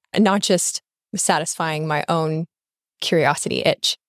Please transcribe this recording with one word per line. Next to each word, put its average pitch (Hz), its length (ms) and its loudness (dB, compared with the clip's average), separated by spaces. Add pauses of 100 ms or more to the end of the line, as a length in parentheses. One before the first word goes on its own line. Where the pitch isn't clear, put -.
(180)
not 196 240 4
just - 400 0 (340)
satisfying 160 720 -2
my 147 220 -2
own 160 360 0 (560)
curiosity - 640 0
itch. - 320 0 (120)